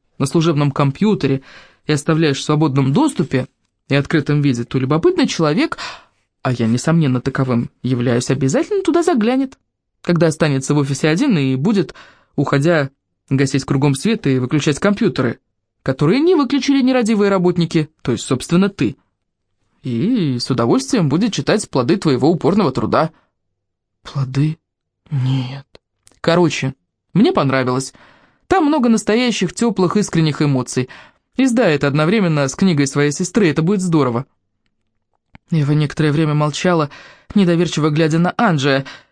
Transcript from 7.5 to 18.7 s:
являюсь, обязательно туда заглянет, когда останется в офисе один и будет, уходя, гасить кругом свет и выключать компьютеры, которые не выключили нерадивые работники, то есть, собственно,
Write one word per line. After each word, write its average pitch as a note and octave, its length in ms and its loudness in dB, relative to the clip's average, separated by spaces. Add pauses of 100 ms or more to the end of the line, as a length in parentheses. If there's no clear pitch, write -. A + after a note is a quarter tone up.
являюсь, B2 480 -2
обязательно G3 520 0
туда E4+ 200 2
заглянет, C4 560 0 (420)
когда E3+ 280 2
останется D3 440 -2
в D3 60 2
офисе C#3+ 300 -2
один G3+ 280 2
и C3 200 0
будет, F3+ 380 -2 (400)
уходя, C#3+ 540 0 (400)
гасить C3+ 360 0
кругом C#3 300 0
свет G#3+ 320 -2
и C3 120 2
выключать C#3 400 -2
компьютеры, G3 600 0 (440)
которые D3 380 0
не F4 140 4
выключили C#4 460 2
нерадивые A#3 480 2
работники, F3 600 0 (100)
то B2+ 120 -4
есть, G#2+ 120 -4
собственно, E3+ 460 0